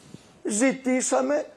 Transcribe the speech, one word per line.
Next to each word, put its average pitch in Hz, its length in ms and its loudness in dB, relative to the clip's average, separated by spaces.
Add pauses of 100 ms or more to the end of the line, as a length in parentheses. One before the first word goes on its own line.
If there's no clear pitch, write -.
(440)
Ζητήσαμε, 262 1000 0 (120)